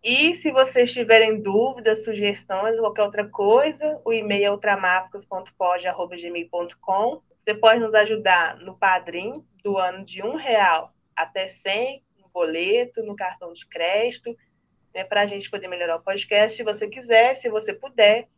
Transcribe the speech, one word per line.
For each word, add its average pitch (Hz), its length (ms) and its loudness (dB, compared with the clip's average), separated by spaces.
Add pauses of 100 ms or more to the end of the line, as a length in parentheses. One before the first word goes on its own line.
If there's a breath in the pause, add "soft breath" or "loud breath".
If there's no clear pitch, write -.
E 277 340 2
se 311 160 -4
vocês 254 420 2
tiverem 220 480 4
dúvidas, 220 640 0
sugestões, 202 760 -2
qualquer 214 240 0
outra 208 240 -4
coisa, 302 760 2
o 226 80 0
e-mail 208 320 0
é 202 60 2
ultramáficos 196 760 -2
ponto 185 320 -12
pod 180 300 0
arroba 180 280 -6
gmail 170 340 -10
ponto 175 300 -8
com. 214 420 -4 (200)
Você 214 120 -4
pode 220 260 4
nos 220 140 -2
ajudar 208 680 2
no 185 180 -18
Padrim, 185 680 -2 (200)
do 202 140 -2
ano 185 280 -4
de 185 160 -16
um 240 140 -6
real 214 580 2 (220)
até 190 320 -6
cem, 233 560 -6 (180)
no 190 120 -20
boleto, 180 680 -2
no 202 120 -12
cartão 180 380 -12
de - 140 -20
crédito, 214 680 -4 (580)
né, 190 120 -10
pra 202 200 0
gente 202 240 -12
poder 190 200 -10
melhorar 175 260 -4
o 165 80 -10
podcast, 208 540 0
se 240 60 -10
você 214 240 -4
quiser, 240 480 4
se 247 140 -6
você 214 240 -4
puder. 233 540 4 (100)